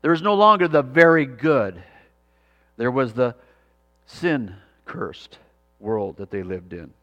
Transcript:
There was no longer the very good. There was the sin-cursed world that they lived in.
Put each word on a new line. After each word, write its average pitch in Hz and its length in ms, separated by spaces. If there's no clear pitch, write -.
There 156 100
was 165 120
no 208 100
longer 202 340
the 156 140
very 160 440
good. 117 560
There 120 160
was 127 220
the 120 220
sin-cursed - 1300
world 104 380
that 98 120
they 98 140
lived 92 300
in. 80 180